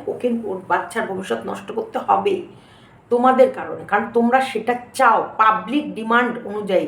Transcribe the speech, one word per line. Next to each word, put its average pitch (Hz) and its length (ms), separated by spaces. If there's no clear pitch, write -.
ওকে, - 220
ওর 190 240
বাচ্চার 185 400
ভবিষ্যৎ 190 380
নষ্ট - 260
করতে 113 280
হবে 185 420
তোমাদের 247 440
কারণে, - 340
কারণ 214 260
তোমরা 240 280
সেটা 240 340
চাও 226 440
পাবলিক 220 580
ডিমান্ড 226 520
অনুযায়ী, 196 400